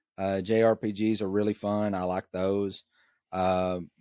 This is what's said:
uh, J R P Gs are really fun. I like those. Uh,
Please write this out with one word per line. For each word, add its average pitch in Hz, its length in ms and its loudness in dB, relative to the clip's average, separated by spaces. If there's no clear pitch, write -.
uh, 98 240 -2
J 110 220 2
R 113 120 6
P 107 160 -4
Gs 107 300 0
are 98 80 -2
really 104 240 0
fun. 104 400 -2
I 92 120 -4
like 92 280 -2
those. 98 500 -2
Uh, 92 500 0